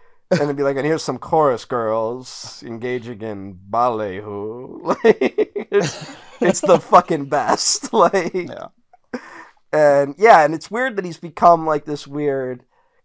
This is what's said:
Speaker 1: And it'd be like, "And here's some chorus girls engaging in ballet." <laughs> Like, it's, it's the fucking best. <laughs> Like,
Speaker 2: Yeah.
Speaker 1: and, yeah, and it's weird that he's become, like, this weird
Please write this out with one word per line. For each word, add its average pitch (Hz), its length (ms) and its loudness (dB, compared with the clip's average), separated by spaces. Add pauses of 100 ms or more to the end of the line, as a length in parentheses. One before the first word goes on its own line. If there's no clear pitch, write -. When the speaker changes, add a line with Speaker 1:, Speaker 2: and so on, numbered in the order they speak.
(300)
Speaker 1:
And 160 120 2
it'd 143 140 -2
be 143 80 -4
like, 139 120 0
"And 135 80 -2
here's 156 200 -2
some 135 140 -6
chorus 143 460 0
girls 113 1000 -6
engaging 117 560 -8
in 101 400 -12
ballet." 107 580 -2
<laughs> 104 100 -12 (540)
Like, 226 680 0 (160)
it's, - 460 -4 (260)
it's 185 180 2
the 175 180 6
fucking 170 520 2
best. 131 640 -2
<laughs> - 0 -
Like, 180 420 2
Speaker 2:
Yeah. 170 320 -8 (1040)
Speaker 1:
and, 143 460 4
yeah, 190 260 8
and 151 100 0
it's - 160 -10
weird 233 260 -4
that 190 80 -4
he's 170 140 -10
become, 165 480 2
like, 151 180 -2
this 147 220 -8
weird 135 580 -4 (400)